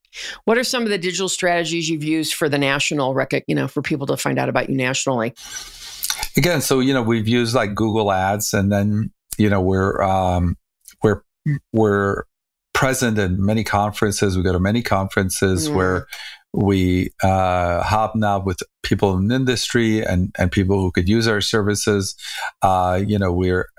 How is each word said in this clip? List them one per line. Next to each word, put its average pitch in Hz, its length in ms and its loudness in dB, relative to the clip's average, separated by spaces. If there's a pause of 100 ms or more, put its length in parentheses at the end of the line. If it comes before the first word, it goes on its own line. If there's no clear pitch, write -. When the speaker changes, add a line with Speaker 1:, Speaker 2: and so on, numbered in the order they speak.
(460)
Speaker 1:
What 233 120 2
are 254 60 0
some 240 200 -2
of 214 60 -2
the 202 80 0
digital 180 300 -4
strategies 170 600 -2
you've 156 140 -4
used 156 320 -2
for 165 120 0
the 143 100 0
national 139 560 0
rec-, 135 340 -2
you 156 80 -2
know, 135 120 -2
for 143 140 -6
people 139 260 -4
to 139 100 -2
find 131 220 -2
out 131 100 0
about 127 200 0
you 135 80 -2
nationally? 127 560 -2 (1040)
Speaker 2:
Again, 147 240 2
so, 135 180 2
you 135 140 2
know, 131 80 2
we've 110 260 2
used, 117 280 2
like, 104 200 0
Google 107 360 0
Ads, 95 420 0
and 101 180 2
then, 104 400 0 (260)
you 107 120 4
know, 98 120 2
we're, 95 400 2
um, 90 560 2 (460)
we're, 101 180 4 (520)
we're 101 500 2 (500)
present 127 440 0
in 92 260 0
many 110 200 2
conferences. 101 720 0
We 90 60 0
go 92 100 0
to 87 60 0
many 104 240 0
conferences 95 840 0
Speaker 1:
Mm. 147 60 -2
Speaker 2:
where 92 320 0 (460)
we, 92 580 2 (100)
uh, 90 600 0
hobnob 104 640 0
with 92 180 -4 (200)
people 98 340 2
in 95 100 2
the 123 80 0
industry 117 640 0
and, 92 360 0
and 92 120 2
people 98 300 2
who 92 120 0
could 90 180 0
use 113 180 2
our 104 140 2
services. 101 760 0 (460)
Uh, 92 440 2
you 107 140 0
know, 92 140 0
we're, 90 340 0 (120)